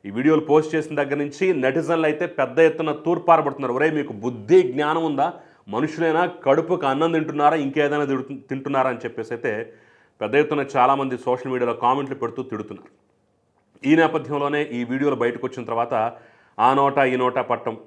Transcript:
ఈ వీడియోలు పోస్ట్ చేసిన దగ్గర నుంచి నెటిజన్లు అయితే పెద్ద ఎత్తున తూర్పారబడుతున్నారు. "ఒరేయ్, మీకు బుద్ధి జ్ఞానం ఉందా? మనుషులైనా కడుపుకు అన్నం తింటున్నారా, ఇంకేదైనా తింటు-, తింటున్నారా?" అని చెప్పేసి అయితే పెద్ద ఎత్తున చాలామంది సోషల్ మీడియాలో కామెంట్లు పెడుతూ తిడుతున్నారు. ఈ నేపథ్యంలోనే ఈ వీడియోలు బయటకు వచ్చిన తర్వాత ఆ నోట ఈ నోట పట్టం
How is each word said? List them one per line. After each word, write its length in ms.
ఈ 80
వీడియోలు 240
పోస్ట్ 340
చేసిన 280
దగ్గర 140
నుంచి 380
నెటిజన్లు 520
అయితే 200
పెద్ద 320
ఎత్తున 340
తూర్పారబడుతున్నారు. 840
"ఒరేయ్, 180
మీకు 200
బుద్ధి 500
జ్ఞానం 420
ఉందా? 280
మనుషులైనా 580
కడుపుకు 600
అన్నం 260
తింటున్నారా, 440
ఇంకేదైనా 480
తింటు-, 440
తింటున్నారా?" 420
అని 80
చెప్పేసి 360
అయితే 380
పెద్ద 140
ఎత్తున 320
చాలామంది 420
సోషల్ 340
మీడియాలో 220
కామెంట్లు 400
పెడుతూ 280
తిడుతున్నారు. 640
ఈ 80
నేపథ్యంలోనే 680
ఈ 220
వీడియోలు 300
బయటకు 320
వచ్చిన 200
తర్వాత 460
ఆ 140
నోట 240
ఈ 180
నోట 220
పట్టం 380